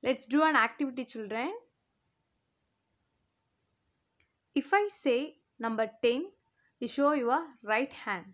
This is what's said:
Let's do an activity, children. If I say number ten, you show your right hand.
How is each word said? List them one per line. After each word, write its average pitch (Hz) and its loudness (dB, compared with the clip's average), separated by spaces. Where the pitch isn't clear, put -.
Let's 254 -2
do 285 4
an 311 4
activity, 247 0
children. 226 -6
If 285 0
I 415 4
say 285 -2
number 220 -2
ten, 247 2
you 247 -4
show 285 2
your 277 0
right 226 0
hand. 190 -8